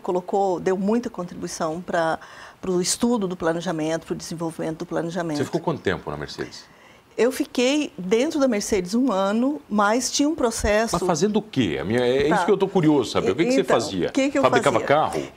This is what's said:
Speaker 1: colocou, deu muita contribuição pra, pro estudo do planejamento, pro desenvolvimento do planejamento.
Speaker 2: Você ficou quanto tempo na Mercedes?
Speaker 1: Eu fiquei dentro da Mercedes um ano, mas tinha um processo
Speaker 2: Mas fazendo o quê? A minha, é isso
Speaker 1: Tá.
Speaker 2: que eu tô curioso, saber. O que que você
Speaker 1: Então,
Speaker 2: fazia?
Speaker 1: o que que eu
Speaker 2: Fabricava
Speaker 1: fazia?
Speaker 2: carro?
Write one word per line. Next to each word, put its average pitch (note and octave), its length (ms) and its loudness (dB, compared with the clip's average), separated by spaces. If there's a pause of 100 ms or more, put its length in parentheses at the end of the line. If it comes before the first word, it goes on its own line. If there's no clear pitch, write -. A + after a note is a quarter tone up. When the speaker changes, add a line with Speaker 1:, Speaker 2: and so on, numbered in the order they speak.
Speaker 1:
colocou, F#3 560 0
deu F#3 180 0
muita A3 340 0
contribuição E3+ 720 -6
pra, E3 380 0 (420)
pro F#3 200 0
estudo G#3+ 480 0
do F3+ 80 -4
planejamento, E3 680 -2
pro F3+ 100 -6
desenvolvimento D#3+ 600 -8
do F3+ 80 -8
planejamento. E3 500 -4
Speaker 2:
Você - 80 -2
ficou E3 160 -4
quanto C#3+ 220 -4
tempo D#2+ 280 -4
na D2 60 -6
Mercedes? - 480 -10 (540)
Speaker 1:
Eu A#3 120 4
fiquei C4+ 680 0
dentro A#3 420 0
da C4+ 80 4
Mercedes G3+ 460 -2
um B3 180 2
ano, A3+ 560 0
mas G#3 420 2
tinha C#4+ 160 2
um D#4+ 80 0
processo A3+ 600 0
Speaker 2:
Mas F3 100 0
fazendo F3+ 300 2
o G#3 60 2
quê? F#2 360 0
A C#2+ 60 -4
minha, A2+ 160 2
é C3 280 2
isso G#3+ 100 2
Speaker 1:
Tá. F3 80 0
Speaker 2:
que A3 40 2
eu G3 60 6
tô G3 100 2
curioso, D#3 440 4
saber. F#2 220 2
O A2+ 40 0
que D#3+ 80 2
que B3 80 2
você C4 80 4
Speaker 1:
Então, E3+ 180 2
Speaker 2:
fazia? F#2+ 300 -2
Speaker 1:
o - 40 -4
que C4+ 180 2
que C#4+ 80 -2
eu C4+ 40 2
Speaker 2:
Fabricava A3+ 380 4
Speaker 1:
fazia? - 80 -6
Speaker 2:
carro? C3+ 340 2 (140)